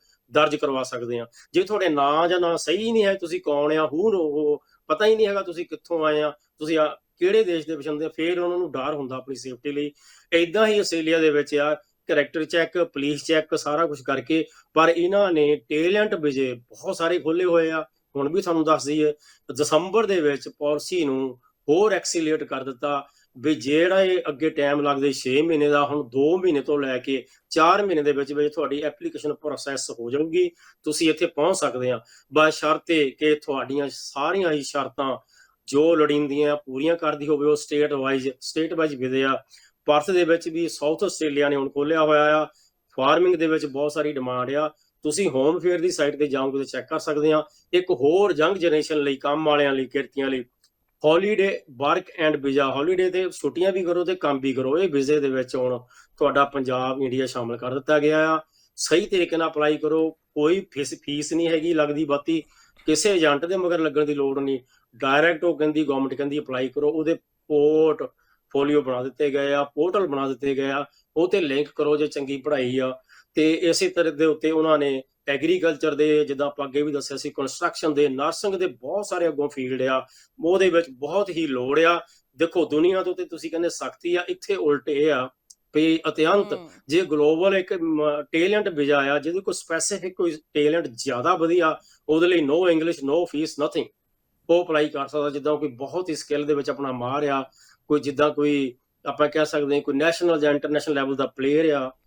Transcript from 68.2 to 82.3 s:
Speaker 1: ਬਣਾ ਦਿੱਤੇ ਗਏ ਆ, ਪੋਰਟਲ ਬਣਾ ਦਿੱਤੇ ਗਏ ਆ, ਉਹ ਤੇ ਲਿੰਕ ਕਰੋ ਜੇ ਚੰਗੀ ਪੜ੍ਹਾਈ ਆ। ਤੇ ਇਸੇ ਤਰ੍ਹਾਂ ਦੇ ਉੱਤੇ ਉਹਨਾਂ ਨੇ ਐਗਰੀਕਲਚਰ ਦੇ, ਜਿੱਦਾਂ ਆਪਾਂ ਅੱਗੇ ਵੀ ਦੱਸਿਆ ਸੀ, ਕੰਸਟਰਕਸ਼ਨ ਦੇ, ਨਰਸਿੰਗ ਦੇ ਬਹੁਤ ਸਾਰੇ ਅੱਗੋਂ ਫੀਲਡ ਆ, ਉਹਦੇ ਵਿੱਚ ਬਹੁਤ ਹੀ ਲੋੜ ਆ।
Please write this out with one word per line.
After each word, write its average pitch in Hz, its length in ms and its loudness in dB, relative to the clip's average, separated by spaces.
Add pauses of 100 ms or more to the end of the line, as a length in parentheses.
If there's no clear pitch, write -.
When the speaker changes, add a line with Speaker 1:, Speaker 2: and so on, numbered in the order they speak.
Speaker 1:
ਬਣਾ 127 220 -4
ਦਿੱਤੇ 135 280 -2
ਗਏ 143 220 0
ਆ, 143 100 2
ਪੋਰਟਲ 180 440 -2
ਬਣਾ 139 200 -4
ਦਿੱਤੇ 135 280 -4
ਗਏ 135 160 -2
ਆ, 139 140 -4 (320)
ਉਹ 170 100 4
ਤੇ 196 140 2
ਲਿੰਕ 143 340 -2
ਕਰੋ 147 220 2
ਜੇ 147 100 0
ਚੰਗੀ 139 300 -6
ਪੜ੍ਹਾਈ 131 400 -2
ਆ। 131 220 -2 (340)
ਤੇ 156 200 4
ਇਸੇ 165 360 2
ਤਰ੍ਹਾਂ 170 240 0
ਦੇ 147 120 2
ਉੱਤੇ 156 260 2
ਉਹਨਾਂ 156 260 4
ਨੇ 139 260 -2 (240)
ਐਗਰੀਕਲਚਰ 156 680 0
ਦੇ, 151 300 2
ਜਿੱਦਾਂ 139 220 -4
ਆਪਾਂ 143 200 -6
ਅੱਗੇ 139 140 -2
ਵੀ 151 100 -2
ਦੱਸਿਆ 139 260 -8
ਸੀ, 143 120 -10
ਕੰਸਟਰਕਸ਼ਨ 139 640 -4
ਦੇ, 143 160 4
ਨਰਸਿੰਗ 165 460 -4
ਦੇ 180 120 -2
ਬਹੁਤ 156 380 -8
ਸਾਰੇ 175 220 -2
ਅੱਗੋਂ 143 220 -2
ਫੀਲਡ 127 320 -6
ਆ, 131 260 -2 (360)
ਉਹਦੇ 185 260 4
ਵਿੱਚ 165 200 2
ਬਹੁਤ 151 400 -4
ਹੀ 160 180 -4
ਲੋੜ 135 320 0
ਆ। 165 260 4 (300)